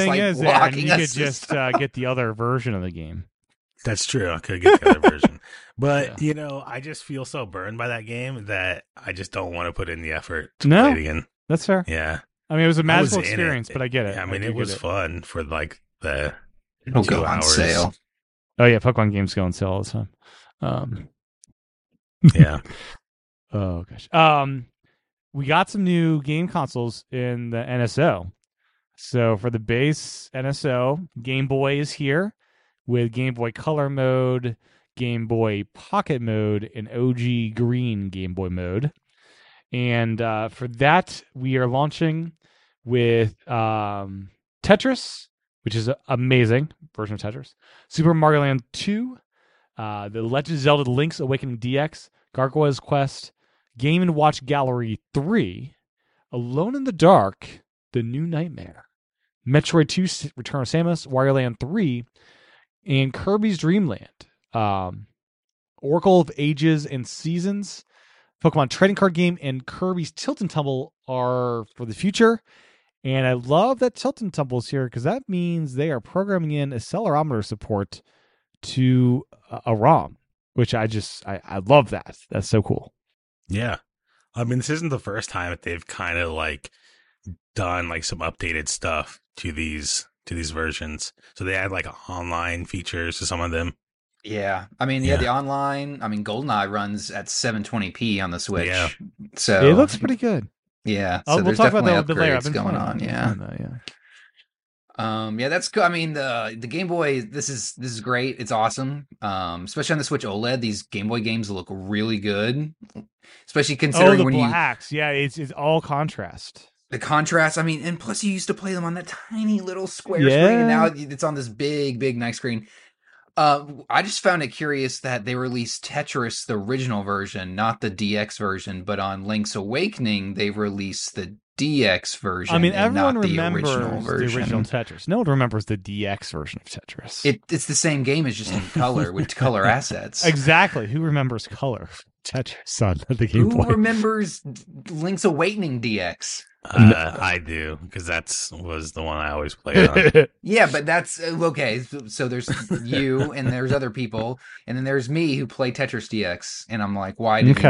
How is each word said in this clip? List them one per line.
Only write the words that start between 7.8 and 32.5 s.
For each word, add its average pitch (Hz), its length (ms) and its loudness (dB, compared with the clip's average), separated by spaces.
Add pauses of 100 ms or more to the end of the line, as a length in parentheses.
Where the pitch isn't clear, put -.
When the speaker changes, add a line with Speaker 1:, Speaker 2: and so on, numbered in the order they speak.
Speaker 3:
that 117 160 -8
game 120 400 -8
that 92 400 -4 (120)
I - 140 -12
just 92 220 -10
don't 90 200 -6
wanna 87 200 -4
put 92 160 -6
in 82 120 -8
the 78 120 -6
effort 78 460 -8
to 143 100 4
Speaker 1:
No. 196 160 8
Speaker 3:
play 294 80 6
it - 80 0
again. 78 260 -4 (220)
Speaker 1:
That's 160 180 0
fair. 190 200 2
Speaker 3:
Yeah. 80 340 -4 (280)
Speaker 1:
I 156 60 -2
mean, 160 80 4
it 165 40 6
was 160 100 4
a 165 40 2
Speaker 3:
I 165 200 4
was 180 100 2
Speaker 1:
magical 202 80 2
Speaker 3:
in - 60 -2
it. - 20 0
Speaker 1:
experience, 120 440 -2
but 131 100 -6
I 127 80 -2
get 123 180 0
it. 98 80 -6
Speaker 3:
Yeah, 98 60 -8
I - 20 -6
Speaker 1:
I - 20 -8
Speaker 3:
mean, 98 160 -6
Speaker 1:
do 110 60 -4
Speaker 3:
it 113 40 -4
Speaker 1:
get 113 60 -4
Speaker 3:
was 98 160 -2
Speaker 1:
it. 95 60 -8
Speaker 3:
fun 87 420 -4
for, 82 220 -8
like, 78 380 -6 (180)
the 73 340 -4 (540)
Speaker 2:
It'll 131 160 4
Speaker 3:
two - 80 0
Speaker 2:
go 82 140 2
on 85 120 0
Speaker 3:
hours. 78 180 2
Speaker 2:
sale. 87 380 2 (680)
Speaker 1:
Oh, 120 60 8
yeah, 117 120 8
Pokemon 110 340 2
games 98 220 0
go 98 100 0
on 90 80 0
sale 95 180 -2
all 98 140 -2
the - 60 -8
time. 107 200 -6 (520)
Um, 123 480 -6 (1300)
Speaker 3:
Yeah. 76 300 8
Speaker 1:
<laughs> - 40 -20 (840)
Oh, 92 340 -2
gosh. 113 220 -20
Um, 143 540 4 (680)
we 139 140 -6
got 165 240 2
some 202 140 -2
new 165 400 4
game 156 240 -2
consoles 123 640 -6
in 120 400 -4
the 117 80 -4
N 123 220 -2
S 120 180 0
O. 101 320 2 (640)
So 113 420 0
for 113 140 -4
the 113 80 -2
base 123 720 -2
N 131 140 -6
S 143 180 -4
O, 131 340 0 (220)
Game 131 260 -2
Boy 135 320 0
is 147 140 -4
here 151 400 0 (540)